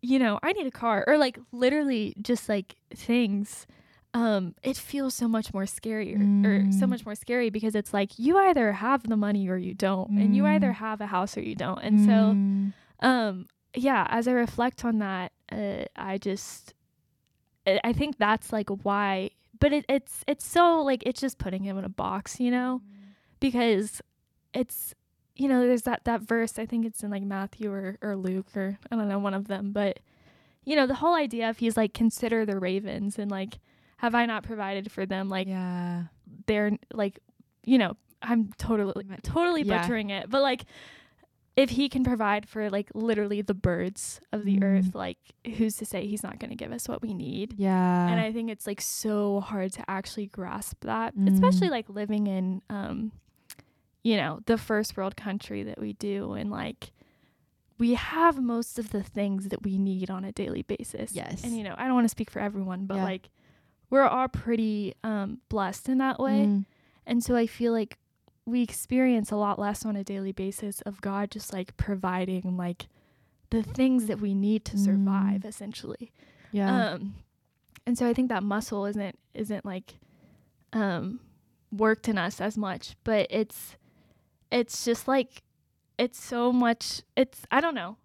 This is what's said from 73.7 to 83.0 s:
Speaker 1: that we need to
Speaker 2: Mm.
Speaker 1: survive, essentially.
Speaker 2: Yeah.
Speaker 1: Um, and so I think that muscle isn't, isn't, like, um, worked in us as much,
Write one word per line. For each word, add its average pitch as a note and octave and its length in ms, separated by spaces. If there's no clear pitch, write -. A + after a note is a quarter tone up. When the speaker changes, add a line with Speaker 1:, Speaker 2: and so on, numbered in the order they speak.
Speaker 1:
that G#3+ 140
we G3+ 140
need G#3 300
to - 120
Speaker 2:
Mm. G3+ 80
Speaker 1:
survive, G3 600
essentially. G#3+ 640
Speaker 2:
Yeah. G3 440
Speaker 1:
Um, F#3 200
and B3 120
so B3 100
I A#3 60
think B3+ 160
that G3 120
muscle G3+ 440
isn't, G#3 320
isn't, G#3 300
like, - 360
um, G3 480
worked A3 380
in G#3 100
us G3+ 220
as G#3 180
much, - 460